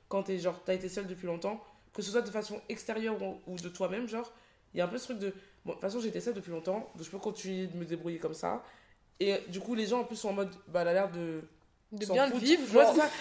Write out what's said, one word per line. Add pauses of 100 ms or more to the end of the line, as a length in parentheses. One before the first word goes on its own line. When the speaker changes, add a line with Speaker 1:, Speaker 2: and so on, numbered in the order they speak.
Speaker 1:
quand
t'es,
genre,
t'as
été
seule
depuis
longtemps, (300)
que
ce
soit
de
façon
extérieure
ou,
ou
de
toi-même,
genre, (440)
il
y
a
un
peu
ce
truc
de, « (360)
Bon,
de
toute
façon
j'étais
seule
depuis
longtemps,
donc
je
peux
continuer
de
me
débrouiller
comme
ça. » (600)
Et,
euh, (100)
du
coup
les
gens
en
plus
sont
en
mode, « (140)
Bah
elle
a
l'air
de (500)
Speaker 2:
De
Speaker 1:
s'en
Speaker 2:
bien
le
Speaker 1:
foutre. »
Speaker 2:
vivre,
Speaker 1:
Ouais,
Speaker 2:
genre.
Speaker 1:
c'est
ça. (120)